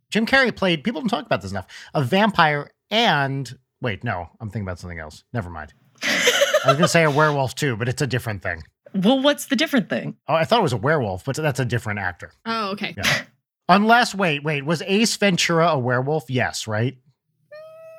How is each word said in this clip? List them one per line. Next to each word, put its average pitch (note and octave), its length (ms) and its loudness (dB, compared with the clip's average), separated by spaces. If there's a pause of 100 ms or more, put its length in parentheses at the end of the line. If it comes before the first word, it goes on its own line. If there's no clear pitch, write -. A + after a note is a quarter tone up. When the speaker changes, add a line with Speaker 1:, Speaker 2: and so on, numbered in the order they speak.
(100)
Speaker 1:
Jim A3 160 0
Carrey C4 280 2
played, E3+ 300 0
people B3 160 -4
don't B3+ 80 -2
talk - 160 -2
about A#2+ 160 -2
this F#2+ 120 -10
enough, F#2 140 -8 (280)
a D#3 80 2
vampire D#3 680 2 (200)
and, C#3 680 0 (240)
wait, A2+ 240 -6
no, F2+ 240 -4 (120)
I'm A2 100 -10
thinking G#2+ 120 -6
about F#2 160 -6
something F2 220 -12
else. D#2 320 -16
Never G#2+ 180 -4
mind. D#2 220 -14 (260)
Speaker 2:
<laughs> - 40 -14
Speaker 1:
I - 640 2
was C3+ 100 4
gonna E3+ 120 4
say E3 160 4
a D#3 60 4
werewolf C#3+ 440 2
too, C#3 200 -2
but A#2+ 140 -2
it's B2+ 140 -4
a C#3+ 40 0
different A2 360 -4
thing. E2+ 200 -6 (320)
Speaker 2:
Well, G#3 260 4
what's C#4+ 260 0
the C4+ 100 -2
different C#4 320 0
thing? C3 280 -6 (120)
Speaker 1:
Oh, C#3+ 60 0
I D#3+ 100 2
thought A#3 160 4
it - 20 2
was C3 120 2
a - 40 -2
werewolf, A2+ 460 -2
but C3+ 120 -4
that's D3+ 220 -2
a C3+ 60 0
different A2 360 -4
actor. F2 320 -8 (120)
Speaker 3:
Oh, A3+ 280 -4
okay. - 240 -8
Speaker 1:
Yeah. - 260 -2 (460)
Unless, A3 460 6
wait, D#3+ 300 0
wait, D3 220 -2
was E3+ 160 0
Ace G3 340 2
Ventura E3+ 520 4
a D#3 100 2
werewolf? B2+ 520 0
Yes, A2+ 380 -2
right? A2+ 280 -2 (1040)